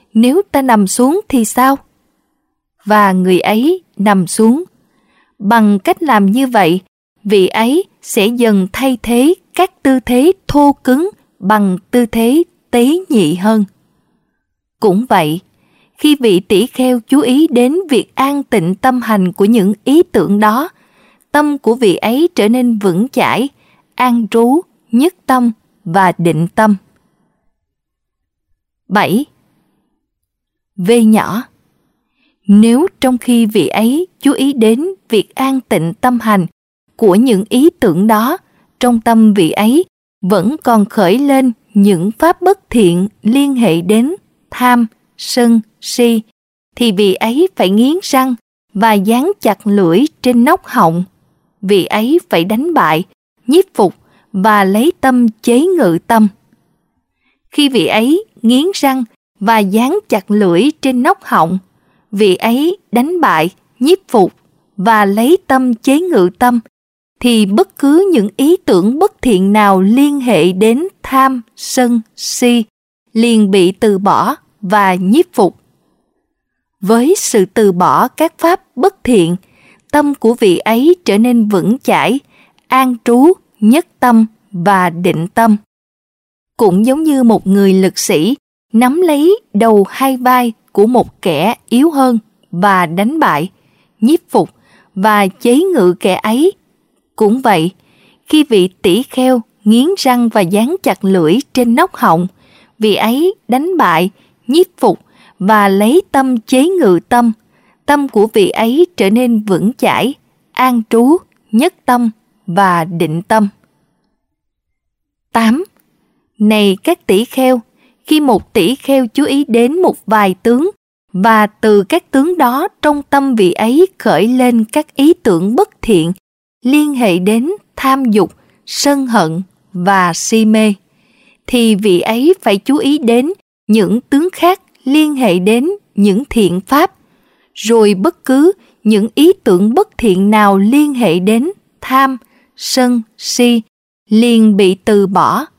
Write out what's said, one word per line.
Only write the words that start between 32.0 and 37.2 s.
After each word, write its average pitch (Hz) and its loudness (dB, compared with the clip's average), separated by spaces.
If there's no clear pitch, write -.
Nếu 233 4
trong 254 -2
khi 233 0
vị 214 0
ấy 254 -2
chú 277 0
ý 269 -2
đến 233 0
việc - -2
an 269 -4
tịnh 170 -4
tâm 247 0
hành 208 -2
của 190 2
những 220 2